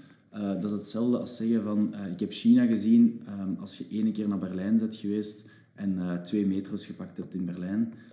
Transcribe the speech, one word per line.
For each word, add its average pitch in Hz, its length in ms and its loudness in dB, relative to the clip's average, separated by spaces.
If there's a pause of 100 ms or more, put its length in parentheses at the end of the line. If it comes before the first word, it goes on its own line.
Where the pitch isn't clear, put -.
(300)
Eh, 107 120 -10 (120)
dat 90 100 -2
is 104 80 -2
hetzelfde 117 460 0
als - 200 0
zeggen 113 260 2
van, 107 300 0
eh, 98 180 -6
"Ik 87 80 -8
heb 101 120 -2
China 123 340 6
gezien", 113 640 4
ehm, 98 220 -8 (100)
als 98 180 -6
je - 140 -10
ene 110 200 0
keer 107 160 -4
naar 101 120 0
Berlijn 92 380 0
bent 110 180 0
geweest 104 500 -4 (300)
en, 98 240 -2
eh, 90 160 -2
twee 98 300 0
metro's 98 400 -2
gepakt - 320 -12
hebt - 160 -10
in 92 120 -4
Berlijn. 92 480 -2 (200)